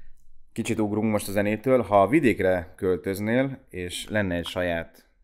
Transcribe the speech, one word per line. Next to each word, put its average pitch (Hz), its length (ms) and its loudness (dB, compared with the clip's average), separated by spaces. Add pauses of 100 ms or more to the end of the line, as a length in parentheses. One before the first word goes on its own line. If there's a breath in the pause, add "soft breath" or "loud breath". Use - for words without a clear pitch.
(520)
kicsit 113 280 -4
ugrunk 107 300 0
most 101 180 -2
a 98 40 -8
zenétől. 107 500 2
Ha 101 200 6
a 98 60 6
vidékre 95 680 2
költöznél, 104 920 -2
és 90 400 -10
lenne 101 260 -2
egy 85 120 -4
saját 85 640 -4 (160)